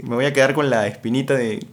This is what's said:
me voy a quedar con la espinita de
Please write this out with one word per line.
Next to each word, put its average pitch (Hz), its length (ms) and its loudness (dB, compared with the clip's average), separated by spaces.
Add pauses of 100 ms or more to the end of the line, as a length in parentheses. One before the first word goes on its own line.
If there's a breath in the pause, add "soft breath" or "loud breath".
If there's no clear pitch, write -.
me 120 120 -6
voy 131 120 0
a 143 80 -2
quedar 135 180 4
con 147 160 0
la 113 200 2
espinita 131 480 -2
de 113 360 -4